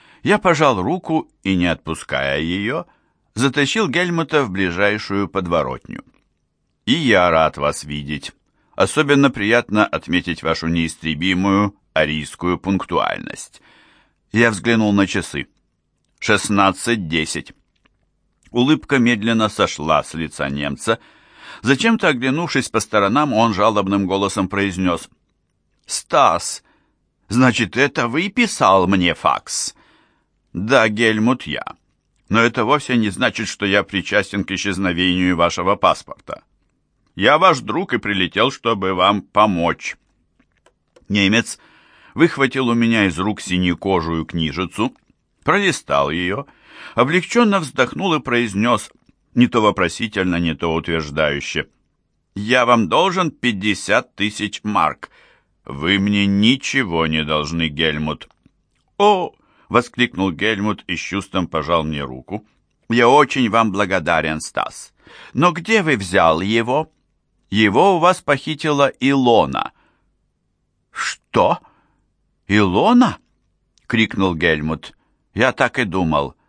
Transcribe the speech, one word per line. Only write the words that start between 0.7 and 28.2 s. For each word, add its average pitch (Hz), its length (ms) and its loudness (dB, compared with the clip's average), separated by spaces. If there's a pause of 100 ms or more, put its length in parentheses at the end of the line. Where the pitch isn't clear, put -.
руку 160 480 -2 (140)
и, 95 120 0
не 90 100 2
отпуская 71 720 -4
ее, 101 460 -4 (480)
затащил 139 540 -2
Гельмута 165 560 -2
в 107 80 -6
ближайшую 98 760 -2
подворотню. 80 760 -4 (840)
«И 113 80 0
я 110 360 2
рад 80 280 2
вас 73 260 -4
видеть. 73 480 -10 (440)
Особенно 139 560 2
приятно 107 540 0
отметить - 580 -4
вашу 82 240 -2
неистребимую 90 1080 -2 (180)
арийскую 78 640 -2
пунктуальность». - 1040 -6 (720)
Я 117 180 4
взглянул 110 440 0
на 98 140 2
часы. 80 400 -6 (720)
«Шестнадцать 101 880 0
десять». 78 420 -4 (1000)
Улыбка 139 460 0
медленно 113 520 2
сошла 78 540 0
с - 100 -16
лица 76 360 -6
немца. 71 500 -4 (640)
Зачем-то 220 440 2
оглянувшись 135 640 -2
по 113 100 -2
сторонам, 113 540 0
он 110 200 2
жалобным 101 540 0
голосом 98 400 -2
произнес: 92 640 -2 (760)
«Стас, - 800 0 (640)
значит, 117 480 2
это 135 320 0
вы 160 220 -4